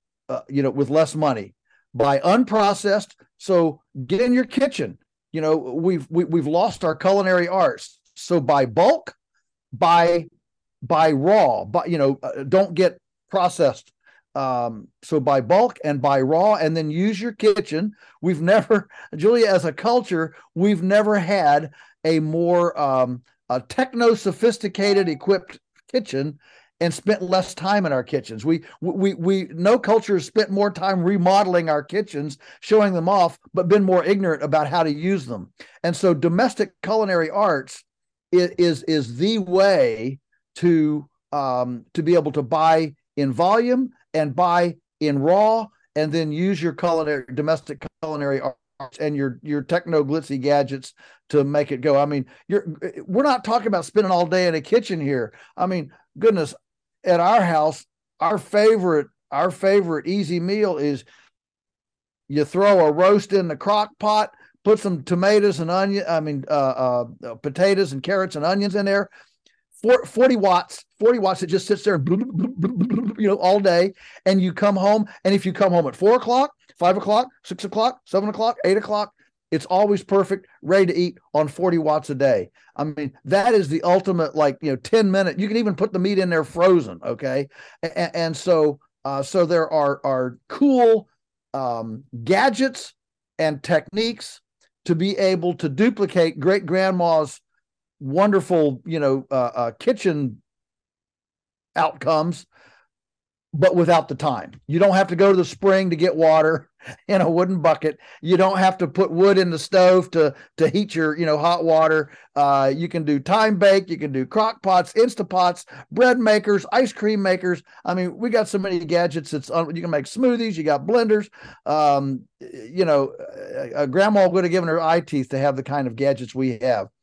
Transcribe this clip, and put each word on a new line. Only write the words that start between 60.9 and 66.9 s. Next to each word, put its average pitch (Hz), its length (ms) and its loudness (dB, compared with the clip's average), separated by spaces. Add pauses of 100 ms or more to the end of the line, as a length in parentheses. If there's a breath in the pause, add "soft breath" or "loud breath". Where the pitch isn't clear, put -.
you 147 180 -2
throw 190 400 4
a 151 60 4
roast 190 420 2
in 190 140 0
the 156 80 -6
crock 208 440 -2
pot, 214 320 0 (320 soft breath)
put 214 160 4
some 175 240 -4
tomatoes 196 560 2
and 165 120 -4
onion, 196 360 0
I 165 120 0
mean, 147 300 -6
uh, 151 40 0
uh, 127 520 0 (200)